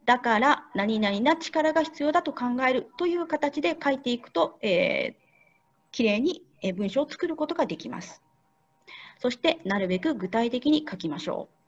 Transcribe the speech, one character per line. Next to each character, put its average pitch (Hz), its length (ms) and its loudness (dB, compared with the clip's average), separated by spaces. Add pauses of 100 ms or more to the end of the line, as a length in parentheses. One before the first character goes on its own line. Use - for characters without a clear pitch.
だ 247 140 6
か 226 180 2
ら 277 280 4 (100)
何 214 240 0
々 202 220 2
な 311 160 4
力 311 340 0
が 311 120 2
必 302 200 -6
要 302 80 4
だ 349 120 4
と 311 100 -6
考 247 340 -2
え 254 60 4
る - 240 -2
と 349 100 0
い 339 80 0
う 339 100 -2
形 302 360 -2
で 339 200 0
書 285 100 2
い 269 80 0
て 254 120 -2
い 240 80 -2
く - 120 -20
と、 - 300 0
え - 540 0
ー、 - 0 - (800)
き 240 100 -2
れ 208 140 2
い 226 40 0
に、 339 220 -2 (180)
え、 190 120 -4
文 196 160 -2
章 269 140 0
を 294 60 -4
作 - 160 -6
る 330 120 -4
こ 302 100 -2
と 330 80 -6
が 285 100 0
で 160 120 -8
き - 100 -14
ま 180 140 -10
す。 - 200 -18 (1000)
そ 247 100 -2
し 247 80 -6
て、 - 260 0
な 196 160 0
る 190 80 0
べ 185 120 0
く 285 140 0
具 190 140 -6
体 233 220 0
的 247 220 0
に 302 180 2
書 190 80 -10
き 170 100 -6
ま 147 120 -4
し - 100 -6
ょ - 200 -6
う。 - 60 -20 (120)